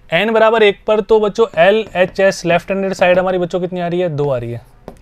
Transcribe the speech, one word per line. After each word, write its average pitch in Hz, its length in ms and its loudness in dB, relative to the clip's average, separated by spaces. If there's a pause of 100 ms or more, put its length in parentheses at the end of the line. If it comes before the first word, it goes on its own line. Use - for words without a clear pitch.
(120)
एन 196 220 0
बराबर 220 300 4
एक 202 240 2
पर 214 140 0
तो 220 180 2
बच्चों 208 260 0 (140)
एलएचएस 190 880 0
लेफ्ट 170 260 0
हैंडेड 190 220 -4
साइड 180 260 2
हमारी 185 180 -2
बच्चों 175 220 -4
कितनी 180 200 -6
आ 175 80 -6
रही 175 120 -4
है? 180 100 -2
दो 143 200 -4
आ 127 80 -2
रही 117 140 -8
है। 113 100 -12 (400)